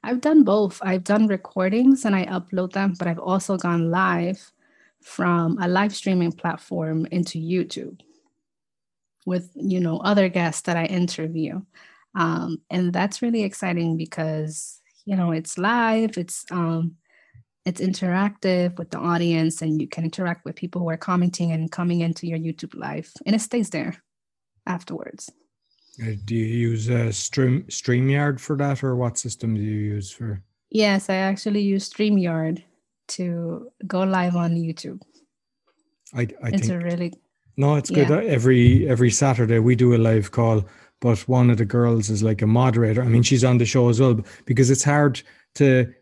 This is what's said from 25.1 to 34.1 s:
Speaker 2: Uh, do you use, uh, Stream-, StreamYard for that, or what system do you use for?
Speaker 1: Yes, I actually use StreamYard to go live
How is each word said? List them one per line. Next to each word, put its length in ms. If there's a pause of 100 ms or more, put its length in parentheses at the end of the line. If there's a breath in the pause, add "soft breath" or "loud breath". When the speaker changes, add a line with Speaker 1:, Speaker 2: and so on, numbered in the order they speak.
Speaker 2:
Uh, 100 (120)
do 120
you 100
use, 440
uh, 220
Stream-, 520
StreamYard 760
for 160
that, 260
or 140
what 220
system 360
do 80
you 180
use 300
for? 320 (280)
Speaker 1:
Yes, 400
I 60
actually 460
use 280
StreamYard 760 (460)
to 600 (140)
go 180
live 340